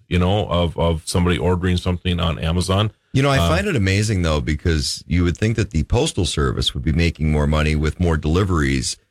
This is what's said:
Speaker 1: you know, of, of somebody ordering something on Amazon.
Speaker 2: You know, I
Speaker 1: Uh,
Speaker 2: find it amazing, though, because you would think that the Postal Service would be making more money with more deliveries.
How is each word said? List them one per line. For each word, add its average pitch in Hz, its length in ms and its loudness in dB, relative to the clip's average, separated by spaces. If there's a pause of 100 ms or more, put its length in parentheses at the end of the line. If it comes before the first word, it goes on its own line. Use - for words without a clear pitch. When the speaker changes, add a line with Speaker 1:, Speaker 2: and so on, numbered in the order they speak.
Speaker 1:
you 90 100 0
know, 92 300 0
of, 85 280 -2
of 82 320 0
somebody 87 300 2
ordering 90 400 0
something 90 400 -2
on 82 220 -2
Amazon. 90 500 0 (220)
Speaker 2:
You 135 100 2
know, 139 80 2
I 135 80 2
Speaker 1:
Uh, 85 100 2
Speaker 2:
find 190 180 0
it 180 100 -2
amazing, 98 460 0
though, 78 180 0
because 78 640 -2
you 87 180 0
would 87 140 0
think 110 180 0
that 104 140 -2
the 78 140 0
Postal 120 420 0
Service 64 480 -2
would 69 100 -6
be 76 80 0
making 78 380 0
more 73 160 2
money 76 300 0
with 76 240 -2
more 82 160 2
deliveries. 76 800 0 (140)